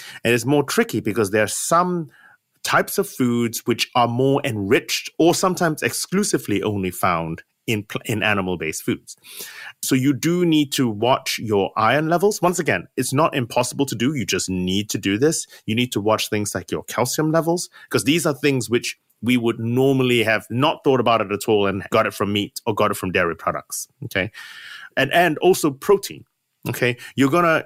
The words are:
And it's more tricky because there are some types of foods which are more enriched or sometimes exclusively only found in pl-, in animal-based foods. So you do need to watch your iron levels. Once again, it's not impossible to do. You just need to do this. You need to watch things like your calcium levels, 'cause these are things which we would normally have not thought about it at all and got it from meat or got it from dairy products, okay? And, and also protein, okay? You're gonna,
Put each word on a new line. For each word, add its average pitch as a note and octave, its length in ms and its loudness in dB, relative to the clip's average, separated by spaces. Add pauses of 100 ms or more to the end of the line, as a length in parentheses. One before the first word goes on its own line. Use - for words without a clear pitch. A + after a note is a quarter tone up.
(260)
And A#2 80 4
it's A#2 120 0
more C#3+ 180 4
tricky C#3+ 360 0
because G2+ 320 0
there G#2+ 120 4
are G2+ 40 2
some F3 600 0 (540)
types - 340 0
of G3 120 -2
foods A#2+ 560 -2
which A#2+ 300 0
are A#2+ 140 4
more C3+ 340 2
enriched A2 720 -2
or E3 160 6
sometimes F3 480 0
exclusively C3 800 -2
only G2 300 -2
found E2 520 -2 (240)
in G#2 160 -2
pl-, - 220 -10
in G#2+ 180 -2
animal-based F#2 580 -2
foods. - 340 -6 (680)
So - 100 -2
you C3+ 200 2
do E3+ 320 0
need D3+ 280 2
to B2+ 160 2
watch A2+ 480 0
your G#2 400 0
iron C3+ 320 2
levels. F3 320 2
Once F3 160 2
again, A#2+ 300 -2 (100)
it's B2+ 160 -2
not D3+ 220 2
impossible B2 500 -2
to C3+ 100 -4
do. A#2+ 200 0
You A2 100 -4
just F#2 240 -2
need F#2 400 -2
to - 80 -4
do G2+ 200 0
this. D3+ 280 0 (220)
You A2 80 -2
need A#2+ 160 0
to G#2 100 -2
watch G#2+ 280 0
things G#2 260 -2
like F2+ 160 -8
your D#2 120 -4
calcium D#3 480 -2
levels, E3 380 0 (200)
'cause A#2 140 0
these D#3+ 220 2
are D#3 80 2
things C3+ 360 0
which B2 280 -2 (240)
we B2 160 2
would A2+ 220 0
normally B2 640 2
have G#2+ 260 0
not C3+ 340 0
thought C3 160 4
about A2+ 220 4
it G2 100 -4
at G2+ 160 -4
all G#2 200 2
and G2 240 -2
got A2 160 4
it G2 80 -6
from G2+ 180 -2
meat G#2 320 -4
or A2+ 80 -2
got G#2 180 2
it F#2+ 60 -6
from F#2 140 -4
dairy E2+ 240 0
products, - 520 -6 (180)
okay? F#2+ 260 -4 (680)
And, C3+ 160 0
and E3 240 4
also F3+ 320 2
protein, C#3+ 560 0 (420)
okay? A#2+ 300 -2 (180)
You're C3+ 140 2
gonna, E3 360 2